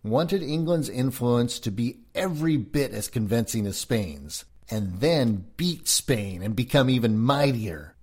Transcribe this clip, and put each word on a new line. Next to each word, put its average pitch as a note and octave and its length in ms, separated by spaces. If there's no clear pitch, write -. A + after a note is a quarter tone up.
wanted E3 400
England's D#3 460
influence A#2+ 720
to A2 100
be A#2 280
every D#3+ 440
bit C3+ 340
as G#2+ 160
convincing A2 580
as G2 120
Spain's, D2+ 680
and G2 300
then A#2+ 460
beat E3+ 320
Spain G2 560
and G#2+ 100
become C3 360
even A2+ 280
mightier. A2+ 840